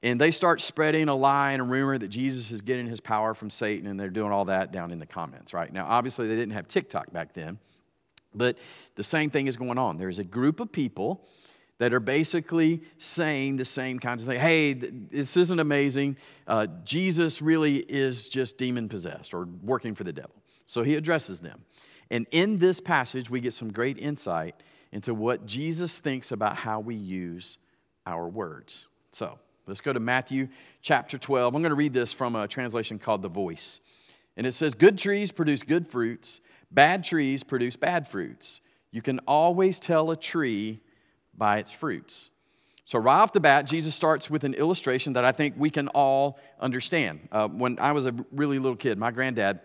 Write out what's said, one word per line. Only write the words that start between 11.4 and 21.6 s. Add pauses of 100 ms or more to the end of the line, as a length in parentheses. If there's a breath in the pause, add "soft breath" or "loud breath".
that
are
basically (140 loud breath)
saying
the
same
kinds
of
things.
"Hey,
th-, (180)
this
isn't
amazing. (320 loud breath)
Uh, (180)
Jesus
really
is
just
demon-possessed
or (160)
working
for
the
devil." (240 soft breath)
So
he
addresses
them. (440 soft breath)